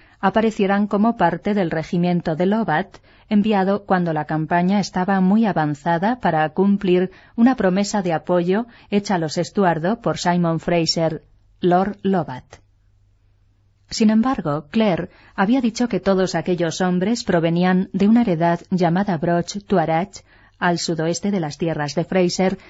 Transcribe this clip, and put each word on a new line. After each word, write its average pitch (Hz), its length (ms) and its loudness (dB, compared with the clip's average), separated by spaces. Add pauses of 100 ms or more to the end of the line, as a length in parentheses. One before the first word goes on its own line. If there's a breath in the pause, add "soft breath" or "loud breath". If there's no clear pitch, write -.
(200 soft breath)
aparecieran 202 680 0
como 214 300 0
parte 170 380 0
del 180 180 0
regimiento 175 640 -2
de 175 100 -2
Lovat, 196 520 -2 (300 soft breath)
enviado 202 580 0
cuando 175 280 0
la 151 120 -4
campaña 175 540 0
estaba 185 400 -2
muy 202 260 4
avanzada 170 720 -2
para 156 300 0
cumplir 185 600 0 (240 loud breath)
una 254 200 4
promesa 202 460 0
de 175 120 -2
apoyo 180 540 0 (220 loud breath)
hecha 202 260 0
a - 20 0
los 160 200 -4
Estuardo 175 640 0
por 156 160 -2
Simon 175 420 0
Fraser, 165 640 0 (360)
Lord 185 440 0
Lovat. 160 400 -2 (1500)
Sin 220 220 2
embargo, 208 580 -2
Claire 185 400 0 (240 soft breath)
había 226 280 2
dicho 233 260 -2
que 185 140 -2
todos 185 340 0
aquellos 170 460 -2
hombres 185 420 0
provenían 180 680 2
de 196 140 2
una 233 140 6
heredad 170 380 0 (100)
llamada 180 480 0
Broch 170 480 -2
Tuarach, 165 580 0 (360 soft breath)
al 175 180 0
sudoeste 165 540 -2
de 196 80 0
las 147 180 -6
tierras 151 380 -4
de 170 80 0
Fraser, 185 560 0 (100)